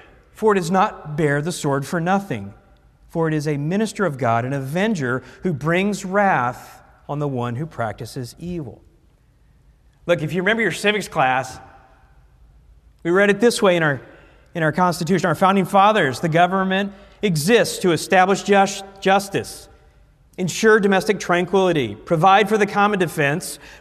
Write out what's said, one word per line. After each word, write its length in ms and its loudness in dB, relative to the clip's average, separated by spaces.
for 200 0
it 60 2
is 120 -2
not 460 -2
bear 240 0
the 120 -6
sword 340 -4
for 140 -4
nothing." 520 -4
For 160 -2
it 60 -2
is 120 -4
a 120 -4
minister 480 -4
of 100 -4
God, 300 0
an 80 -6
avenger 680 -4
who 100 -2
brings 500 -2
wrath 800 -2
on 120 -6
the 100 -4
one 280 -4
who 100 -8
practices 720 -10
evil. 420 -10
Look, 160 0
if 100 -6
you 80 -2
remember 220 0
your 100 0
civics 360 -2
class, 520 -2
we 80 -4
read 180 4
it 100 2
this 220 2
way 160 4
in 60 0
our, 180 0
in 80 -2
our 100 2
Constitution. 540 0
"Our 80 0
founding 320 2
fathers, 540 2
the 100 -2
government 640 0
exists 600 2
to 120 2
establish 520 2
jus-, 380 2
justice, 720 -2
ensure 420 2
domestic 400 2
tranquility, 720 0
provide 540 2
for 80 0
the 100 2
common 320 0
defense, 600 -2